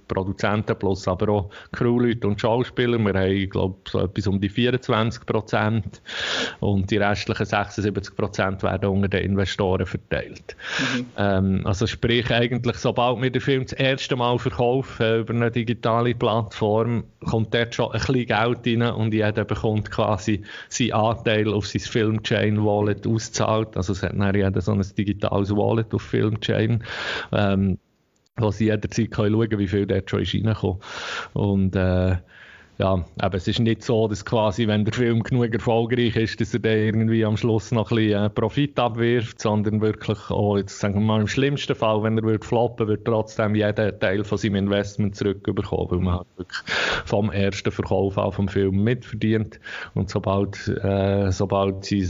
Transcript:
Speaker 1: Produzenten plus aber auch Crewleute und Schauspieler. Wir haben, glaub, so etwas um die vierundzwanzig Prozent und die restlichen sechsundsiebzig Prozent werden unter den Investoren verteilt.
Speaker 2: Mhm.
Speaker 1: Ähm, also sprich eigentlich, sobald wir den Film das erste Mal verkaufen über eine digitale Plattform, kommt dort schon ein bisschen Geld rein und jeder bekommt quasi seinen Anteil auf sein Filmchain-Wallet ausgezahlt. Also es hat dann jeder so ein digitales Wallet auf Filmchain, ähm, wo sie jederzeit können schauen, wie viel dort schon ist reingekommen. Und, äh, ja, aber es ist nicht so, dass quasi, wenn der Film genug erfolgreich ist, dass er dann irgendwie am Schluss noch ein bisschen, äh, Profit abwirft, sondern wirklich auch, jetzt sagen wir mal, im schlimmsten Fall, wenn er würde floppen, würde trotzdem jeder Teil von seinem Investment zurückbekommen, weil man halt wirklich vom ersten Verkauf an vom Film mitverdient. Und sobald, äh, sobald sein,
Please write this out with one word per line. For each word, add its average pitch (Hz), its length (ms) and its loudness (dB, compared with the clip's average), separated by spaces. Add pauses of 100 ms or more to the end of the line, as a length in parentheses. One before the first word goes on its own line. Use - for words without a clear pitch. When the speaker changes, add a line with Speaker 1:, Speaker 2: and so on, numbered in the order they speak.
Speaker 1:
Produzenten 98 680 -2
plus 95 320 -2
aber 95 220 0
auch 101 200 0 (220)
Crewleute 120 560 2
und 101 100 0
Schauspieler. 120 600 0
Wir 101 160 2
haben, 95 340 2
glaub, 95 400 -2
so 101 120 -2
etwas 98 260 -2
um 98 120 2
die 98 120 0
vierundzwanzig 120 720 0
Prozent 107 800 0 (580)
und 98 300 0
die 107 80 2
restlichen 104 480 0
sechsundsiebzig 101 680 -2
Prozent 95 480 -2
werden 95 280 0
unter 98 180 2
den 92 160 0
Investoren 95 640 0
verteilt. - 680 -8 (420)
Speaker 2:
Mhm. 123 100 -4 (100)
Speaker 1:
Ähm, 95 480 2
also 104 220 0
sprich 117 440 0
eigentlich, 120 460 0
sobald 120 460 0
wir 131 80 0
den 127 100 -2
Film 131 220 0
das - 100 -8
erste 135 440 0
Mal 123 220 2
verkaufen 120 840 0
über 113 120 -4
eine 117 180 2
digitale 117 640 0
Plattform, 113 880 0 (200)
kommt 113 300 0
dort 117 200 0
schon 120 180 0
ein - 80 -
bisschen 131 180 0
Geld 117 480 2
rein 117 160 2 (120)
und 110 200 0
jeder 107 300 2
bekommt 107 480 -2
quasi 104 500 0 (260)
seinen - 260 0
Anteil 110 580 2
auf 101 160 0
sein - 140 -2
Filmchain-Wallet 107 1200 2
ausgezahlt. 110 720 0
Also 98 160 -2
es 92 100 -2
hat - 160 -2
dann 98 160 2
jeder 98 260 2
so 107 120 0
ein 98 120 2 (140)
digitales 101 560 0
Wallet 110 400 2
auf 107 80 -2
Filmchain, 110 800 0 (480)
ähm, 98 480 2 (580)
wo 110 140 0
sie 104 140 -2
jederzeit 107 480 0
können 107 240 2
schauen, 110 220 0
wie 98 100 0
viel 101 180 0
dort 98 240 -2
schon 104 120 0
ist 98 120 -2
reingekommen. 101 460 -2 (540)
Und, 98 420 0
äh, 92 400 2 (640)
ja, 95 240 2 (140)
aber 95 200 -2
es 90 100 -4
ist 104 100 0
nicht 113 240 2
so, 113 240 2
dass 104 180 -4
quasi, 110 440 0
wenn 104 160 2
der 110 100 -2
Film 117 300 2
genug 120 280 0
erfolgreich 117 640 0
ist, 110 260 0
dass 113 140 -2
er 113 60 0
dann 110 180 2
irgendwie 110 460 2
am 107 120 2
Schluss 110 360 0
noch 113 180 0
ein 117 60 2
bisschen, 104 300 2
äh, 104 40 0
Profit 139 480 0
abwirft, 117 640 0
sondern 104 400 2
wirklich 107 500 -2
auch, 104 260 2
jetzt 98 220 -2
sagen 101 160 0
wir 101 60 2
mal, 110 200 4
im 107 60 2
schlimmsten 139 480 0
Fall, 110 300 2
wenn 110 120 2
er 110 60 0
würde 110 240 0
floppen, 117 400 2
würde 104 160 0
trotzdem 107 540 0
jeder 104 420 0
Teil 101 240 0
von - 160 -2
seinem 101 160 0
Investment 101 640 0
zurückbekommen, 98 760 -2
weil 90 80 2
man 90 200 2
halt 90 180 -10
wirklich - 240 -10 (440)
vom 104 280 0
ersten 98 400 0
Verkauf 98 440 0
an 101 140 0
vom 98 160 -2
Film 98 380 0
mitverdient. 110 720 -2 (360)
Und 101 140 -2
sobald, 98 600 -2
äh, 98 640 2
sobald 98 520 0
sein, 98 240 0